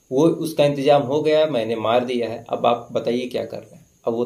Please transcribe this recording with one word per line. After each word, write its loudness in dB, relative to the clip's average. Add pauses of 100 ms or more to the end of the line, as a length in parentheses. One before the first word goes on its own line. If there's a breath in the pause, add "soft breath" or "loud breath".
(100)
वो, 2
उसका 0
इंतजाम 4
हो -2
गया, 4
मैंने -2
मार 2
दिया -2
है, -10
अब -2
आप 0
बताइए -2
क्या -6
करना -14
है।" -20 (200)
अब -2
वो -2